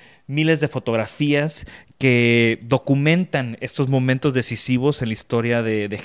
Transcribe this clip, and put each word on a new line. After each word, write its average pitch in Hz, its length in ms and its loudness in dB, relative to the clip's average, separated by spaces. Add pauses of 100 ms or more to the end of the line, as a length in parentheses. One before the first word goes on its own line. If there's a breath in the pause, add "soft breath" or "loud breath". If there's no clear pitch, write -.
(280 soft breath)
miles 156 340 2
de 147 80 0
fotografías 143 960 -2 (320 loud breath)
que 117 640 2
documentan 139 960 0
estos 131 300 -4
momentos 131 440 0
decisivos 127 680 0
en 117 80 -2
la 110 40 -2
historia 117 480 -2
de, 107 280 -2
de 101 160 -6